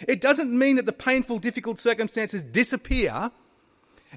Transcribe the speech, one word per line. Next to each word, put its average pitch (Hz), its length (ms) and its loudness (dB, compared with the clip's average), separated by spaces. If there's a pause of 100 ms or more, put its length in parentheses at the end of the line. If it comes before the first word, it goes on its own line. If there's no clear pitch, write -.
It 240 120 0
doesn't 269 380 2
mean 269 180 6
that 240 100 2
the 214 60 0
painful, 254 480 -2
difficult 226 400 -6
circumstances 214 640 -2
disappear, 202 880 -2 (840)